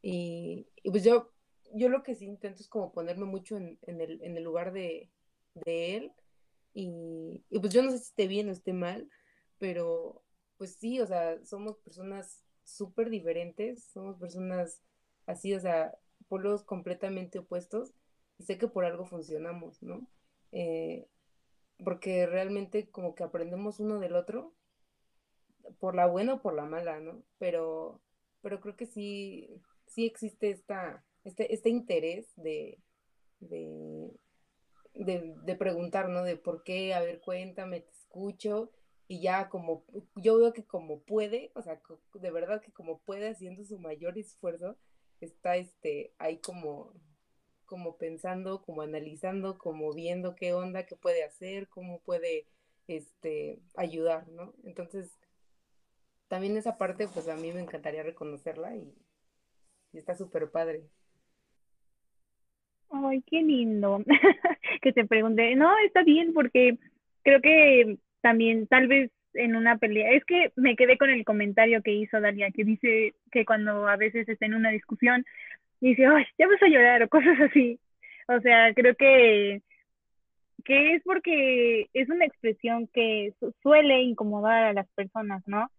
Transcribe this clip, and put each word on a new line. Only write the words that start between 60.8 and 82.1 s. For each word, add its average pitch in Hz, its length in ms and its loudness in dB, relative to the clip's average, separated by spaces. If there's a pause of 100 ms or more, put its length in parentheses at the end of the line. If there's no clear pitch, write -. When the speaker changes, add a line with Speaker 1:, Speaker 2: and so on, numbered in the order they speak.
Speaker 2:
Ay, 269 360 -2
qué 320 160 0
lindo 214 640 0
<laughs> - 760 2
que 262 100 4
te 233 140 2
pregunte. 226 500 2
No, 311 140 6 (160)
está 370 160 4
bien, 330 320 6
porque 247 440 4 (440)
creo 277 180 10
que 269 580 8 (240)
también, 226 440 4
tal 254 220 6
vez 269 220 4 (240)
en 233 220 0
una 226 220 4
pelea, 214 340 2
es 277 120 6
que 349 320 2
me 254 200 4
quedé 254 220 8
con 269 120 4
el 233 140 0
comentario 214 580 2
que 214 100 0
hizo 214 280 -2
Dalia, 202 300 -2
que 214 140 -4
dice 220 500 2 (160)
que 226 140 0
cuando 208 440 0
a 202 80 2
veces 214 320 -2
está 214 180 -6
en 214 80 -2
una 226 160 2
discusión, 247 540 0 (560)
dice, 254 260 6
"Ay, 294 180 8 (140)
ya 339 100 6
vas 403 140 6
a 381 60 10
llorar", 240 340 8
o 220 60 2
cosas 294 320 6
así. 247 400 4 (480)
O 247 120 2
sea, 226 340 8
creo 247 220 6
que, 220 640 8 (1040)
que 294 300 4
es 302 100 0
porque 262 920 2
es 262 160 0